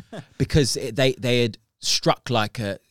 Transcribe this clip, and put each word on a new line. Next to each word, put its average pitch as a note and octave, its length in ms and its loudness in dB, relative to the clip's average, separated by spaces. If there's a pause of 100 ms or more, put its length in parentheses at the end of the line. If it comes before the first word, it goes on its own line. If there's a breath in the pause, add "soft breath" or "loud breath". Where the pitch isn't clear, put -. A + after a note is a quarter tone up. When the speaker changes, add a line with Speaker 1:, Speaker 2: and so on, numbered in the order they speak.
Speaker 1:
<laughs> - 340 -18
Speaker 2:
because C#3 400 2
it, - 180 -8
they, C3+ 180 2
they B2 300 0
had A2+ 140 -2 (220)
struck, - 500 0
like, A2 300 0
a, G2+ 200 -4 (100)